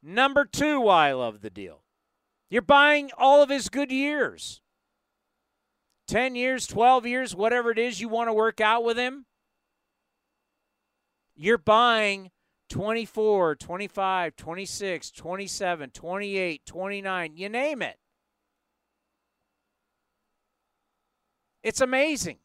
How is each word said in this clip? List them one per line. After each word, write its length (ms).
Number 420
two, 380
why 280
I 40
love 260
the 100
deal. 340
You're 120
buying 560
all 240
of 80
his 200
good 220
years. 680
Ten 280
years, 320
twelve 380
years, 280
whatever 380
it 80
is 220
you 80
want 180
to 60
work 280
out 220
with 140
him. 280
You're 220
buying 720
twenty-four, 840
twenty-five, 800
twenty-six, 760
twenty-seven, 840
twenty-eight, 720
twenty-nine, 720
you 120
name 320
it. 160
It's 180
amazing. 640